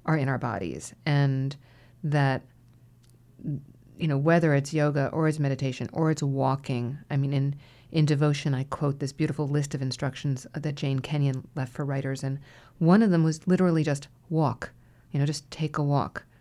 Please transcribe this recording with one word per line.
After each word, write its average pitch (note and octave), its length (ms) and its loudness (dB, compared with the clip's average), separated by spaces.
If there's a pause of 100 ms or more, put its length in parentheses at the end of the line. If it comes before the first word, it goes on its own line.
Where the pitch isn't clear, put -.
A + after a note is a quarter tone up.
are D#3+ 100 2
in C#3 120 0
our C3 100 -2
bodies, F#2+ 560 -8 (120)
and C#3 500 2 (480)
that, C#3+ 380 0 (1600)
you E3 100 -2
know, C#3 100 2
whether D#3+ 360 4
it's C#3+ 180 0
yoga D3 360 2
or D#3+ 200 0
it's D#3 100 0
meditation C3+ 540 -2
or D#3+ 180 0
it's D#3 120 -2
walking, C3+ 760 -2 (120)
I D3 60 -2
mean, C#3 160 0
in, C#3 220 0 (360)
in D#3 160 4
Devotion, D3 480 2
I B2+ 100 -2
quote C#3+ 340 -2
this C#3 140 -6
beautiful D#3 360 -2
list C#3+ 260 -2
of D3 80 -6
instructions C3 720 -4
that C#3+ 220 -4
Jane C3+ 240 -2
Kenyon C#3 540 -2
left C3 180 -6
for D3+ 120 -6
writers, C3+ 380 -4
and C3+ 160 -4 (400)
one F3+ 240 6
of G#3+ 80 4
them E3 140 6
was D#3 220 -2
literally F3 380 4
just C#3+ 240 -2 (220)
walk, D#3 420 -2 (380)
you C#3+ 100 -2
know, C#3+ 60 2
just D3 240 -6
take D3+ 280 -6
a D3+ 60 -2
walk. C#3+ 400 0 (160)